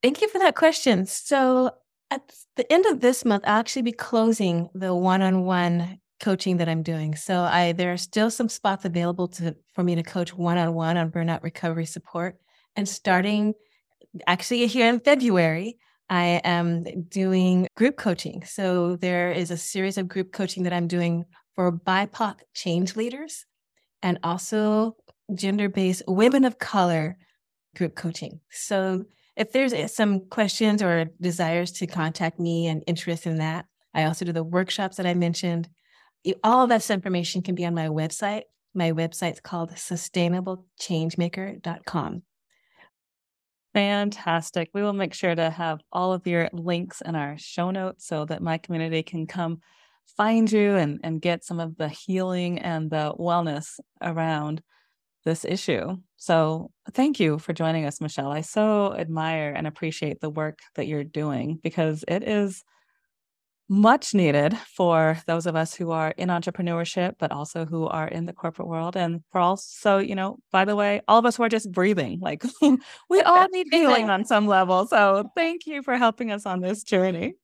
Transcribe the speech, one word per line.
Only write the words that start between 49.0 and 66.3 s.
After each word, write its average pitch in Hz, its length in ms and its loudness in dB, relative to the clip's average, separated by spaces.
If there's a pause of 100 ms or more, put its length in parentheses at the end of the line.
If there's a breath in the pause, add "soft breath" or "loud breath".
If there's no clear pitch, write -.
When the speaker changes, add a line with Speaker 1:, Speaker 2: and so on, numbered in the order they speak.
Speaker 2:
can 160 240 -8
come 165 320 -6 (580 soft breath)
find 220 360 2
you 202 240 4
and, 147 260 0
and 160 180 -4
get 170 220 -2
some 175 160 -8
of 165 180 -8
the 156 120 -4
healing 180 720 -4
and 160 280 -4
the 151 300 -2
wellness 170 640 -2 (200)
around 160 640 -4 (600)
this 165 200 -2
issue. 180 520 -2 (200)
So 160 540 0 (220)
thank 277 280 0
you 156 180 2
for 165 140 -8
joining 160 340 -2
us, 143 140 -8
Michelle. 143 320 -6
I 151 100 -4
so 208 520 2
admire 160 580 -4
and 160 140 -4
appreciate 156 540 -6
the 156 100 -6
work 156 300 -6 (140)
that - 120 -4
you're 147 180 -4
doing 151 580 -6
because 160 460 -2
it 190 140 -2
is 202 420 -2 (1040)
much 220 440 4
needed 160 460 4
for 160 680 2
those 165 200 -2
of 165 100 -2
us 160 180 -2
who 170 160 -6
are 160 200 -2
in - 180 -4
entrepreneurship, 175 880 -2